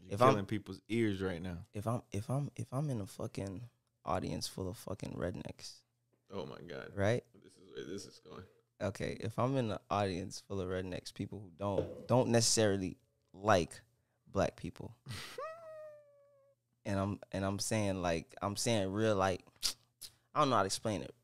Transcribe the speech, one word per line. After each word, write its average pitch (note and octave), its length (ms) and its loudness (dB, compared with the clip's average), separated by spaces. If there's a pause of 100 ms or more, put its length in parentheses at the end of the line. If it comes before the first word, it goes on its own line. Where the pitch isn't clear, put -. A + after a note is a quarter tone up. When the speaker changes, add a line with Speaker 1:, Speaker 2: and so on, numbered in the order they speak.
Speaker 1:
You're - 100 -6
Speaker 2:
if G#2 60 0
I'm B2+ 100 10
Speaker 1:
killing G2+ 140 2
people's G2+ 340 -6 (100)
ears G#2+ 320 2
right F#2 200 -2
now. F2+ 160 -6 (160)
Speaker 2:
if G#2 140 -6
I'm, A#2 140 0 (100)
if - 180 -4
I'm, C3+ 260 -2
if A2+ 160 -6
I'm D3 200 -2
in A#2 100 -2
a F#2+ 60 -6
fucking G2 540 -8 (440)
audience - 420 -2
full - 220 -6
of - 80 -8
fucking - 400 -8
rednecks, - 540 -6 (640)
Speaker 1:
Oh F#2 120 -6
my C2+ 120 -10 (100)
God. C#2 280 -10
Speaker 2:
right? G2+ 280 2 (180)
Speaker 1:
This - 120 -20
is - 60 -20 (140)
where C2 120 -8
this F2+ 200 -8
is - 240 -20
going. - 140 -14 (380)
Speaker 2:
Okay, - 400 -2
if - 180 -2
I'm B2+ 180 2
in A#2 140 2
an F2+ 60 -2 (120)
audience F#2+ 580 0
full G2 140 -4
of F#2 80 -2
rednecks, F#2 440 -4
people G2 260 -6
who F#2 180 -16
don't, - 500 -2
don't A#2+ 220 6
necessarily G#2+ 680 6 (360)
like F#2+ 380 4 (600)
black F#2 240 2
people, - 380 -10 (140)
Speaker 1:
<laughs> D5+ 1800 -14
Speaker 2:
and G2+ 140 0
I'm, G2 200 0 (120)
and F#2+ 120 -2
I'm G2 160 0
saying, G2 440 0
like, E2 380 0
I'm G2+ 140 -2
saying G2+ 360 2
real, G#2+ 240 4
like, F#2+ 260 2 (960)
I D3 60 4
don't C#3 100 4
know A#2 60 6
how G2 40 8
to G2 60 4
explain G2 340 0
it. - 120 -10 (100)